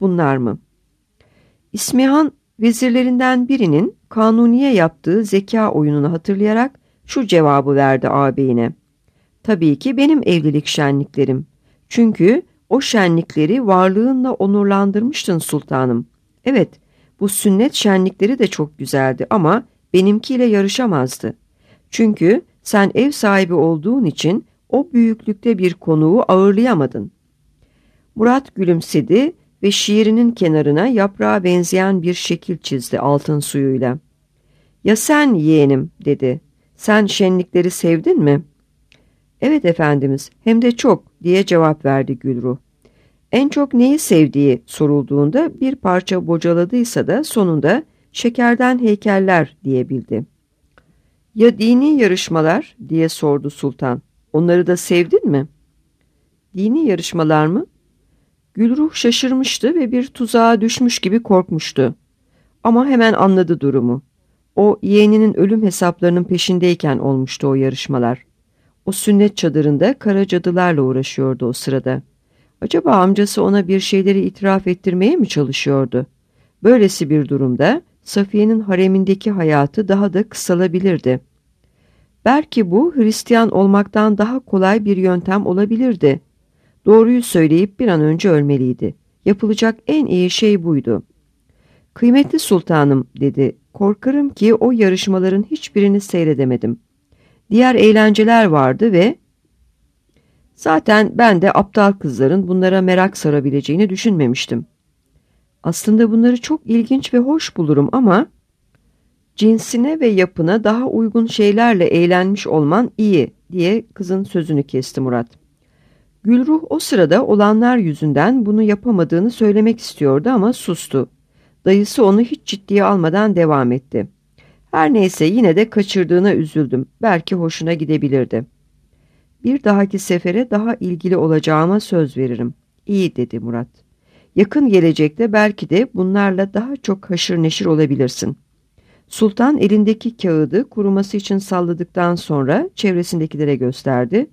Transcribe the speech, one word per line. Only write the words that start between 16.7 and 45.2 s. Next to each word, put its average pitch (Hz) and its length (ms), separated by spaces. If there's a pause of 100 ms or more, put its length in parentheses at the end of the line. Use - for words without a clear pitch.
bu 202 80
sünnet 208 460
şenlikleri 190 640
de 220 80
çok 151 320
güzeldi 135 520
ama 185 340 (280)
benimkiyle 208 520
yarışamazdı. 196 920 (560)
Çünkü 214 520 (200)
sen 196 320
ev 269 160
sahibi 196 440
olduğun 165 500
için 165 400 (240)
o 285 240
büyüklükte 226 640
bir 180 160
konuğu 160 540
ağırlayamadın." 190 840 (1040)
Murat 247 400
gülümsedi 175 800 (300)
ve 202 80
şiirinin 220 600
kenarına 156 560
yaprağa 214 580
benzeyen 180 580
bir 175 120
şekil 165 440
çizdi - 400
altın 143 420
suyuyla. 135 580 (840)
"Ya 214 120
sen 294 380
yeğenim?" 151 560 (140)
dedi. 135 360 (360)
"Sen 214 300
şenlikleri 185 640
sevdin 180 500
mi?" 143 220 (960)
"Evet 294 240
efendimiz, 143 640 (140)
hem 226 180
de 240 100
çok," 233 320 (180)
diye 185 240
cevap 160 380
verdi 135 340
Gülruh. 127 380 (760)
En 269 160
çok 285 260
neyi 262 240
sevdiği 143 680
sorulduğunda 147 960